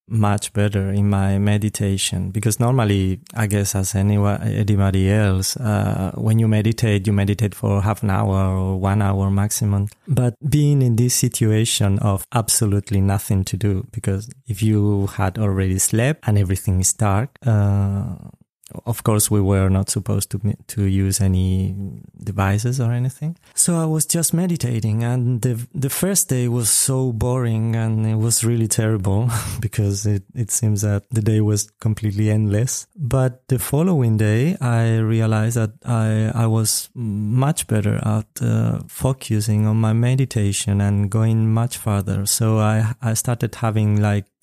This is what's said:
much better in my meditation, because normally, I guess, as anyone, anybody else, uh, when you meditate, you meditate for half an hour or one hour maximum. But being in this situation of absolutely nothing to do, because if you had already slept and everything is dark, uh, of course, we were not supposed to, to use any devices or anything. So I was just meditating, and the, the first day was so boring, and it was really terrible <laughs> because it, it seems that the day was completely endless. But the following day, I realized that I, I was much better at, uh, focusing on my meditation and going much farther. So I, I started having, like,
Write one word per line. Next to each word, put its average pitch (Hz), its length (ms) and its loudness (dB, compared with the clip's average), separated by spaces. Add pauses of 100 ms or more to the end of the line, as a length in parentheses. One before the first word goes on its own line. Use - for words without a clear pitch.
much 104 460 0
better 101 360 0
in 101 200 2
my 98 280 2
meditation, 101 920 0
because 104 280 -2
normally, 101 600 2 (160)
I 110 120 0
guess, 101 280 0
as 95 180 -2
anyone, 101 480 2
anybody 98 680 2
else, 98 460 0
uh, 101 580 -2
when 110 240 2
you 113 80 4
meditate, 107 600 2
you 104 60 2
meditate 101 400 0
for 101 280 0
half 104 220 0
an 107 60 0
hour 98 240 0
or 95 440 0
one 98 240 0
hour 98 280 0
maximum. 101 600 0 (180)
But 127 280 0 (120)
being 143 340 4
in 120 140 4
this 123 180 2
situation 110 840 2
of 101 340 0
absolutely 101 680 0
nothing 98 440 0
to - 120 -4
do, 98 340 -2
because 107 380 -4 (180)
if 104 160 -4
you 104 440 2
had 95 300 -4
already 95 420 0
slept 123 480 0
and 104 100 2
everything 92 420 0
is - 140 0
dark, 104 520 -2
uh, 101 720 0 (680)
of - 180 -6
course, 107 280 2
we 104 100 4
were 95 280 2
not 95 200 2
supposed 98 420 -2
to, 101 80 -4 (280)
to - 160 -4
use 98 380 0
any 92 540 2 (460)
devices 104 580 -2
or 117 120 0
anything. 131 460 -4 (160)
So 175 240 0
I 160 80 0
was 156 200 -2
just - 280 -2
meditating, 120 680 -2
and 123 380 -2
the, 120 320 -2
the 139 160 -4
first 185 400 -2
day 123 180 0
was 120 220 -2
so 131 440 0
boring, 113 600 0
and 113 300 0
it 110 100 0
was 117 280 0
really 113 240 2
terrible 110 640 0 (160)
<laughs> - 140 -8
because 101 460 -2
it, 104 180 0 (120)
it 117 160 -4
seems 104 300 0
that 101 280 0
the 120 120 -2
day 110 200 2
was 104 380 0
completely 107 500 -2
endless. 107 640 0
But 131 520 -2
the 127 120 0
following 143 580 0
day, 110 420 2
I 117 380 2
realized 110 600 0
that 110 140 0 (140)
I, 110 500 0
I 117 120 2
was 110 460 0
much 117 720 -2
better 107 360 0
at, 107 240 -2 (140)
uh, 113 460 0
focusing 107 800 -2
on 107 120 2
my 110 160 2
meditation 113 880 0
and 101 280 0
going 110 440 2
much 117 240 -2
farther. 101 480 -2
So 110 340 0
I, 110 420 0
I 113 120 -2
started 117 420 -4
having, 107 460 0
like, 104 240 0 (180)